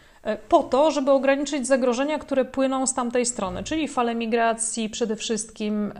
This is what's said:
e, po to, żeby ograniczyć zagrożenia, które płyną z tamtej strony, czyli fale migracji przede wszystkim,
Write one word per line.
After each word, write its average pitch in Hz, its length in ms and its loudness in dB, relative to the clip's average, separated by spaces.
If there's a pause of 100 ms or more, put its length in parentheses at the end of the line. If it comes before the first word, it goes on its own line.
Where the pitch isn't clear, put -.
(220)
e, 214 140 -2
po - 260 4
to, 294 280 4
żeby 277 200 0
ograniczyć 277 560 2
zagrożenia, 262 520 2
które 269 260 0
płyną 262 420 0
z - 80 -2
tamtej 240 320 0
strony, 190 380 -4
czyli 311 240 -2
fale 233 260 0
migracji 226 760 0
przede 220 260 -2
wszystkim, 214 840 -4